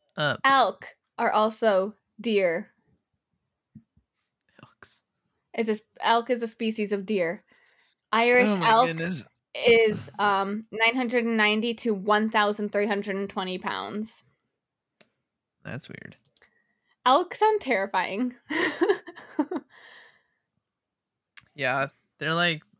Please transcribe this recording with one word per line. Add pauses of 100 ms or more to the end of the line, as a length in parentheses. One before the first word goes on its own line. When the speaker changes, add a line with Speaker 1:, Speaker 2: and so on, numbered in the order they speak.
(180)
Speaker 1:
up.
Speaker 2:
Elk (320)
are
also (260)
deer. (1900)
Speaker 1:
Elks. (520)
Speaker 2:
It's
a, (260)
elk
is
a
species
of
deer. (680)
Irish
Speaker 1:
Oh
my
Speaker 2:
elk
Speaker 1:
goodness. (320)
Speaker 2:
Is, (100)
um,
nine
hundred
and
ninety
to
one
thousand
three
hundred
and
twenty
pounds. (1400)
Speaker 1:
That's
weird. (880)
Speaker 2:
Elk
sound
terrifying. (140)
<laughs> (2000)
Speaker 1:
Yeah, (300)
they're
like (180)